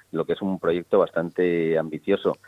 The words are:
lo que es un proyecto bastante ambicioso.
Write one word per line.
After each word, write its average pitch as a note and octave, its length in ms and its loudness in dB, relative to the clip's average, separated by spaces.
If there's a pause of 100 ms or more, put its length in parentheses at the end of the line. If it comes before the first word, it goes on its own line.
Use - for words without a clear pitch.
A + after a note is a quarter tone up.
(120)
lo D#2+ 140 -2
que E2+ 80 0
es - 80 -12
un F#2+ 160 -2
proyecto F2 400 0
bastante E2+ 800 0
ambicioso. D#2+ 580 -2 (120)